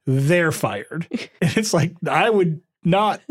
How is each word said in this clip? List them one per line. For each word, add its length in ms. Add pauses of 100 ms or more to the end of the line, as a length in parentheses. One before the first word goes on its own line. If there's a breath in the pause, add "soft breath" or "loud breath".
they're 460
fired. 580
<laughs> 320
And 140
it's 180
like, 200 (140)
I 220
would 300 (240)
not 360 (100)